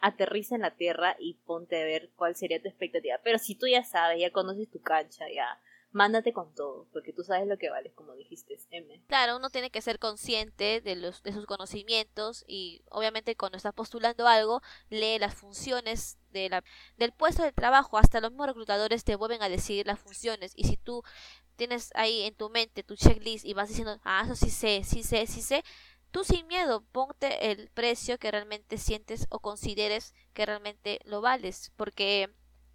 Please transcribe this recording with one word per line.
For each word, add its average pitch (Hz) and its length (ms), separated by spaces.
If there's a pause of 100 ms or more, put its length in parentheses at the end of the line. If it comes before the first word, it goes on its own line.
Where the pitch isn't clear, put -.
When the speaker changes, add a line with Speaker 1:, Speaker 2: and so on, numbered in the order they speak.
Speaker 1:
aterriza 208 540
en 226 60
la 180 140
tierra 170 440
y 170 160 (100)
ponte 170 360
a 156 40
ver 156 300
cuál 175 200
sería 165 260
tu - 60
expectativa. 165 560
Pero 226 160
si 214 160
tú 254 120
ya 247 160
sabes, 170 360
ya 175 120
conoces 196 380
tu - 120
cancha, 156 520
ya 123 280 (300)
mándate 220 420
con 165 200
todo, 139 380
porque 156 220
tú 175 100
sabes 190 240
lo 202 100
que 165 120
vales, - 240
como 147 220
dijiste, - 440 (120)
M. 170 360
Speaker 2:
Claro, 247 300
uno 262 120
tiene 254 200
que 220 120
ser 226 180
consciente 220 800
de 190 140
los, 175 280
de 208 80
sus 208 140
conocimientos 214 1000
y 185 420
obviamente 220 460
cuando 190 220
estás 202 160
postulando 233 540
algo, 226 340 (280)
lee 220 300
las 202 160
funciones 233 800 (140)
de 190 180
la, 185 140 (340)
del 233 160
puesto 339 300
de 294 100
trabajo. 262 440
Hasta 214 240
los 226 100
mismos 277 160
reclutadores 220 580
te 214 100
vuelven 220 260
a 202 80
decir 196 380
las 202 120
funciones 202 560
y - 100
si - 120
tú 240 260 (520)
tienes 240 400
ahí 220 280
en 214 120
tu 214 140
mente 226 340
tu 208 120
checklist 220 500
y 202 80
vas 202 160
diciendo, 220 340
"Ah, 190 220
eso 240 100
sí 170 160
sé, 208 320
sí - 180
sé, 226 240
sí 226 160
sé", 277 220 (480)
tú 370 120
sin 339 220
miedo 320 460
ponte 269 600
el 208 200
precio 240 480
que 220 100
realmente 208 480
sientes 214 540
o - 80
consideres 208 760 (220)
que 214 100
realmente 208 600
lo 208 160
vales, 233 540
porque 202 540 (460)